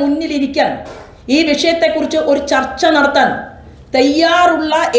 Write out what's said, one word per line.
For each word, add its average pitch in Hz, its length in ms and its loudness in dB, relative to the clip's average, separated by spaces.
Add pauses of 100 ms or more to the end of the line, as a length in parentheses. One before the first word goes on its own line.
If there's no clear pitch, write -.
മുന്നിലിരിക്കാൻ, 285 720 -2 (640)
ഈ - 20 4 (140)
വിഷയത്തെക്കുറിച്ച് 320 680 0 (140)
ഒരു 277 100 0 (100)
ചർച്ച 262 320 -2 (120)
നടത്താൻ 285 340 2 (680)
തയ്യാറുള്ള 311 800 2 (240)